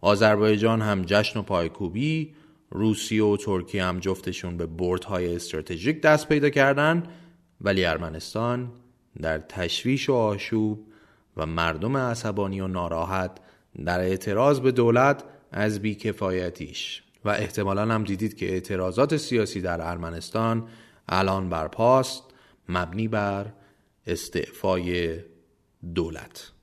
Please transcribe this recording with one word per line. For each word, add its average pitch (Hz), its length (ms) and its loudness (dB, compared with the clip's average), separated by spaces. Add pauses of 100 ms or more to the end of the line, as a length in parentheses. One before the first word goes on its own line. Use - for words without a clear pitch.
آذربایجان 107 800 6
هم 104 240 0
جشن 104 320 2
و 104 40 -4
پایکوبی، 101 920 -2 (360)
روسیه 110 540 0
و 104 120 4
ترکیه 95 480 -2
هم 90 160 -2
جفتشون 92 560 -4
به 85 100 -4
بردهای 90 720 -2
استراتژیک 87 640 -4
دست 151 280 4
پیدا 147 220 4
کردن، 143 520 4 (580)
ولی 95 240 2
ارمنستان 95 880 -4 (500)
در 80 160 0
تشویش 95 680 -2
و 139 60 4
آشوب 107 720 0 (500)
و 78 100 -2
مردم 82 500 0
عصبانی 107 640 -2
و 95 80 -4
ناراحت 90 640 -2 (540)
در 87 160 0
اعتراض 104 600 2
به 127 120 4
دولت 123 520 4 (280)
از 104 300 0
بیکفایتیش 95 1200 -4 (220)
و 107 40 0
احتمالاً 101 540 0
هم 110 220 0
دیدید 98 320 -4
که 92 160 -4
اعتراضات 92 640 0
سیاسی 110 440 0
در 85 280 -4
ارمنستان 87 800 -2 (400)
الان 95 400 0
برپاست، 113 760 2 (460)
مبنی 90 400 -2
بر 104 440 -2 (540)
استعفای 87 1120 -2 (760)
دولت. 80 580 -6 (100)